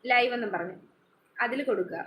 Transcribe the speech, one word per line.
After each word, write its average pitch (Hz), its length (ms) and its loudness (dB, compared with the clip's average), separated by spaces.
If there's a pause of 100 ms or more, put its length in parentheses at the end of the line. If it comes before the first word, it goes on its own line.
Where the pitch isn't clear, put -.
(100)
ലൈവ് 247 260 6
എന്നും 220 180 -4
പറഞ്ഞു, 180 220 -4 (680)
അതിൽ 262 240 -2
കൊടുക്കുക. 180 380 -2